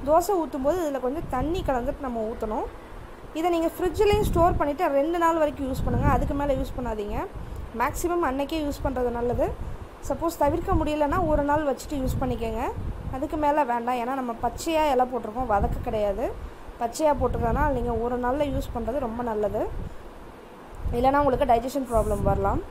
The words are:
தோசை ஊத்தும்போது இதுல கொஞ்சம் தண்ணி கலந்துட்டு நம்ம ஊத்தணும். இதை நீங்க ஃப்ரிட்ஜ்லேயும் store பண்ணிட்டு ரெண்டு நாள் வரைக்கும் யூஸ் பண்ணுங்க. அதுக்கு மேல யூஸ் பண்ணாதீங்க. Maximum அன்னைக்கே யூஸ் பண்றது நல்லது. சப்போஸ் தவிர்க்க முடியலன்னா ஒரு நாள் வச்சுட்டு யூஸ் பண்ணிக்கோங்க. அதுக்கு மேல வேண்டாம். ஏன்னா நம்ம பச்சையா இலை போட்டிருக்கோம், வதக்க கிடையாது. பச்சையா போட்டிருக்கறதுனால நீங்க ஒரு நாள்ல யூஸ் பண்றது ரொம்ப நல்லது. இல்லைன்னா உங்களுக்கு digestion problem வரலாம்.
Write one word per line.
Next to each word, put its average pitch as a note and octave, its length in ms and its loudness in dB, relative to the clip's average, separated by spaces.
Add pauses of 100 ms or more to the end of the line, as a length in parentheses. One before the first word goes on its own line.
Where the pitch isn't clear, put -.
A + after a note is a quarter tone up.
தோசை E4+ 360 4
ஊத்தும்போது D4 400 0
இதுல C#4 160 -2
கொஞ்சம் B3+ 300 -4
தண்ணி D4 380 0
கலந்துட்டு C4+ 400 -2
நம்ம A3+ 240 -4
ஊத்தணும். A3+ 360 -4 (720)
இதை E4+ 100 2
நீங்க E4 260 2
ஃப்ரிட்ஜ்லேயும் G4+ 540 4
store E4+ 300 4
பண்ணிட்டு D4 280 0
ரெண்டு D4 360 2
நாள் E4 180 4
வரைக்கும் C#4+ 300 0
யூஸ் - 120 -2
பண்ணுங்க. B3+ 320 2
அதுக்கு C4 240 2
மேல C#4+ 140 2
யூஸ் C4 240 -2
பண்ணாதீங்க. A3 400 -4 (640)
Maximum F4 500 0
அன்னைக்கே C#4 360 -2
யூஸ் C#4+ 200 -4
பண்றது B3 320 0
நல்லது. A#3+ 280 2 (640)
சப்போஸ் D#4+ 340 -2
தவிர்க்க E4+ 320 2
முடியலன்னா D4+ 540 2
ஒரு D4 220 2
நாள் D4+ 200 2
வச்சுட்டு C#4 340 -4
யூஸ் B3+ 180 0
பண்ணிக்கோங்க. A3+ 420 -2 (500)
அதுக்கு D4 320 -4
மேல D4 180 4
வேண்டாம். A#3+ 380 0
ஏன்னா B3+ 200 -2
நம்ம A#3+ 220 -4
பச்சையா D#4 400 0 (100)
இலை B3 180 4
போட்டிருக்கோம், A3+ 420 -4
வதக்க - 340 2
கிடையாது. G#3+ 440 0 (500)
பச்சையா D4 400 2
போட்டிருக்கறதுனால A#3 480 2 (100)
நீங்க A#3+ 140 0
ஒரு A#3+ 260 0
நாள்ல C4+ 360 2
யூஸ் - 200 -2
பண்றது B3 320 -2
ரொம்ப A3+ 240 -4
நல்லது. G#3+ 360 0 (1200)
இல்லைன்னா C4+ 320 4
உங்களுக்கு C4 300 4
digestion B3+ 380 0
problem G#3 400 2
வரலாம். G3 400 2